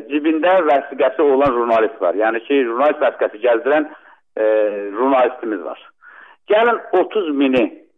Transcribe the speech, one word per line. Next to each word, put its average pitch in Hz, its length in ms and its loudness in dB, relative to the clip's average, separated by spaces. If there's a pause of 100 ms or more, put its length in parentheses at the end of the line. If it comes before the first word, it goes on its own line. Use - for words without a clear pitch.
cibində 156 580 0
vəsiqəsi 139 600 0
olan 139 320 2
jurnalist 117 480 0
var. 87 140 0
Yəni 113 260 -2
ki, 139 220 0
jurnalist 131 380 0
vəsiqəsi 110 400 -2
gəzdirən, 131 460 0 (440)
e, 110 120 -4 (440)
jurnalistimiz 117 760 -2
var. - 160 -12 (640)
Gəlin 226 320 2 (120)
otuz 180 400 0
mini 135 340 2 (340)